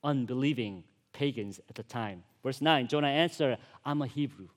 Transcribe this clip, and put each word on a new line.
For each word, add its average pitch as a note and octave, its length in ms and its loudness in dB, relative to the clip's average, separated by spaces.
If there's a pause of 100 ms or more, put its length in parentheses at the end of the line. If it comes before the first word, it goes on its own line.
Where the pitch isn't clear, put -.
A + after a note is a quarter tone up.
unbelieving B2+ 800 0 (300)
pagans A#2 560 -4
at - 60 -16
the A2 80 -10
time. G#2 380 -6 (220)
Verse C3+ 160 -4
nine, C#3+ 300 4
Jonah D3 180 2
answered, C#3+ 520 2 (260)
"I'm C#3+ 160 0
a C3+ 60 -2
Hebrew B2 500 -6